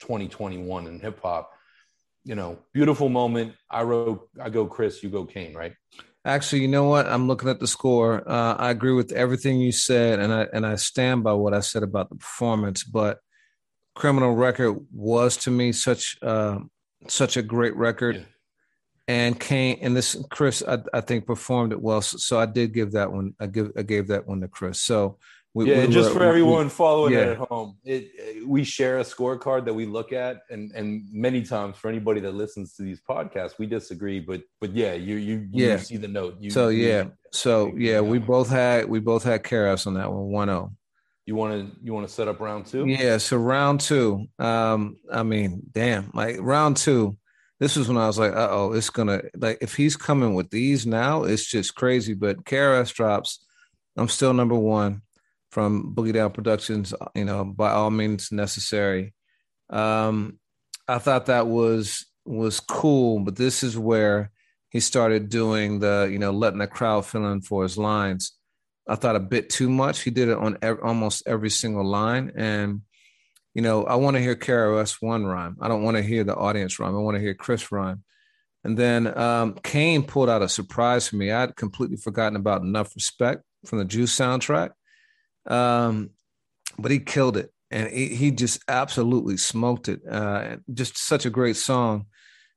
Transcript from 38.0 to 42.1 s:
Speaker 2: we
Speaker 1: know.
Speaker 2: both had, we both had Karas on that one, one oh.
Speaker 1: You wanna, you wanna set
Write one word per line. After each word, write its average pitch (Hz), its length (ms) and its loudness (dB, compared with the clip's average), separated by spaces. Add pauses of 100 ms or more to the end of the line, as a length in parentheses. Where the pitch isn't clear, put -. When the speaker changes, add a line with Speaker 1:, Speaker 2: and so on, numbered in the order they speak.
Speaker 2:
we 110 200 2
Speaker 1:
know. 110 40 -4
Speaker 2:
both 127 260 2
had, 123 380 4
we 110 120 -2
both 113 240 2
had 113 180 2
Karas 101 460 0
on 95 60 -2
that 95 180 -4
one, 98 180 -6
one 101 180 0
oh. 95 220 -2 (560)
Speaker 1:
You 107 80 -6
wanna, 107 380 -4 (100)
you 117 100 -10
wanna 104 160 -6
set 107 200 -4